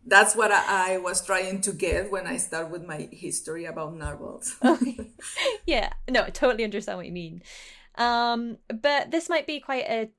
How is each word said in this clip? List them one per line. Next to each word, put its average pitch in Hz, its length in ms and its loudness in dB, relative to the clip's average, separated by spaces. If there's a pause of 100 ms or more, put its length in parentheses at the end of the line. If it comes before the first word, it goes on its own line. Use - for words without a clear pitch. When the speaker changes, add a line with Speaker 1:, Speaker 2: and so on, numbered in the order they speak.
Speaker 1:
That's 208 300 8
what 214 160 4
I, 185 420 2
I 185 40 0
was 180 260 -2
trying 190 380 0
to 196 100 0
get 175 380 -2
when 185 160 4
I 170 100 -2
start 165 340 -4
with 180 140 -10
my 156 260 -8
history 165 540 -6
about 160 320 -8
narwhals. - 600 -10
<laughs> - 60 0
Speaker 2:
Okay. 254 520 2
<laughs> - 500 -4
Yeah, 262 240 2 (200)
no, 247 140 4
I - 60 -4
totally 233 340 2
understand 208 340 -6
what 175 80 -12
you 170 60 -12
mean. 170 300 -10 (520)
Um, 240 640 0 (240)
but 285 280 2
this 330 200 0
might 311 160 0
be 294 140 -6
quite 262 280 -4
a 220 300 -2